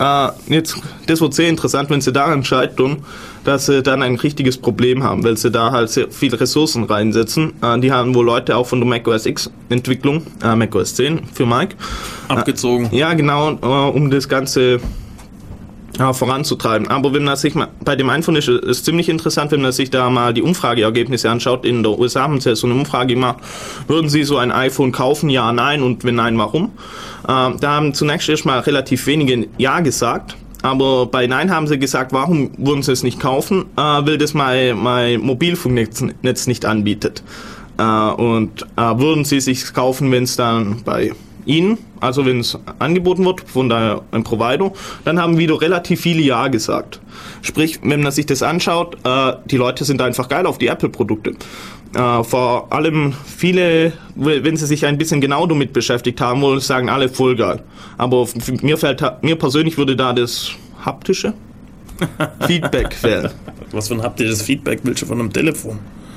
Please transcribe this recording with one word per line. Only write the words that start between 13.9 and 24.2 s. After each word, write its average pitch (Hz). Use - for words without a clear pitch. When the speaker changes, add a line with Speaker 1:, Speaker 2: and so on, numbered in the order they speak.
Speaker 1:
um 143
das 135
Ganze, 127
ja, 131
voranzutreiben. 127
Aber 135
wenn 143
man 139
sich 143
mal, 135
bei 143
dem 131
iPhone 156
ist 139
es -
ziemlich 170
interessant, 160
wenn 147
man 131
sich 127
da 127
mal 120
die 113
Umfrageergebnisse 117
anschaut. 123
In 120
der 104
U 123
S 123
A 135
haben 143
sie 127
so 123
eine 123
Umfrage 127
gemacht, 123
würden 156
sie 147